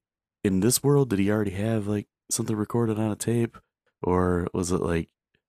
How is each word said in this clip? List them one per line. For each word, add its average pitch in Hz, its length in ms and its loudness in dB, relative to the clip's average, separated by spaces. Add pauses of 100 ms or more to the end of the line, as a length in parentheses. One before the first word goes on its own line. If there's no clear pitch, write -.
(420)
in 95 180 2
this 113 220 2
world? 139 280 2
Did 104 80 0
he 98 120 2
already 104 200 0
have, 104 360 -4
like, 104 200 -4 (240)
something 110 260 -2
recorded 110 420 -2
on 110 120 0
a 104 60 -4
tape? 117 420 -2 (440)
Or 90 520 2
was 90 180 -2
it, 90 80 0
like, 82 300 -2 (380)